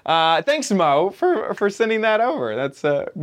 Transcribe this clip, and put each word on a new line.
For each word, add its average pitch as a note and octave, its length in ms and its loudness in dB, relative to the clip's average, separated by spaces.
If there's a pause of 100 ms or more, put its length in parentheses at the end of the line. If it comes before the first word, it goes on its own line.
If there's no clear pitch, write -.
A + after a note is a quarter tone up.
Uh, D#3+ 380 2
thanks, C#4+ 300 -2
Mo, E3+ 380 2
for, C#4+ 440 -2
for G3+ 160 0
sending A3 300 0
that A3 200 2
over. A3+ 360 -2
That's C3+ 260 -6
a C#3+ 280 0 (120)